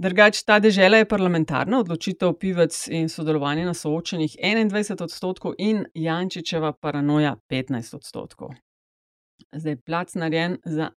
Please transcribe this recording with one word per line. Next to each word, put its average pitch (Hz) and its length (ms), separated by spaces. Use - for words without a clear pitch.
Drugače, 202 460
Ta 208 100
dežela 202 400
je 220 80
parlamentarna, 180 800
odločitev 175 560
Pivec 175 340
in 165 200
sodelovanje 156 580
na 175 100
soočenjih 160 640
enaindvajset 208 600
odstotkov 185 600
in 208 220
Jančičeva 165 800
paranoja 147 640
petnajst 127 440
odstotkov. - 560
Zdaj, 156 220
plac 170 320
narejen 165 380
za 160 320